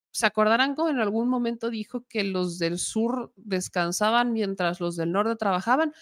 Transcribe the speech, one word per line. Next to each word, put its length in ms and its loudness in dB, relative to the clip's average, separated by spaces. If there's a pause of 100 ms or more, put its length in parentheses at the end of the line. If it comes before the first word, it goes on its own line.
(100)
se 160 -2
acordarán 480 2
cómo 160 0
en 100 0
algún 280 0
momento 420 -2
dijo 380 -6
que 160 -2
los 340 -2
del 200 -2
sur 580 -2
descansaban 960 0
mientras 480 -2
los 160 -2
del 160 0
norte 240 2
trabajaban. 640 0